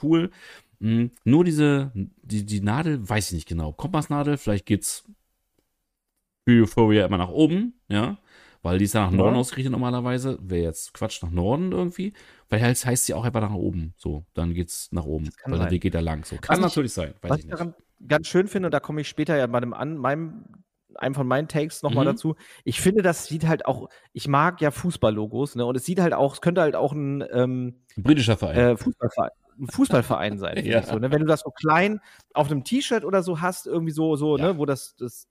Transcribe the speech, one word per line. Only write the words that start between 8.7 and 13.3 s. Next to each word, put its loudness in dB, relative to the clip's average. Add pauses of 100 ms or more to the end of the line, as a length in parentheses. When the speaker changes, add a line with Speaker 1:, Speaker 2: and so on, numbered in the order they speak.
Speaker 1:
die 4
ist 0
ja 4
nach 2
Speaker 2:
Ja. 2
Speaker 1:
Norden 6
ausgerichtet -2
normalerweise. -2
Wäre -2
jetzt -6
Quatsch -8
nach -6
Norden 0
irgendwie. -4 (340)
Weil 2
heißt, 2
heißt 0
sie -2
auch -2
einfach 0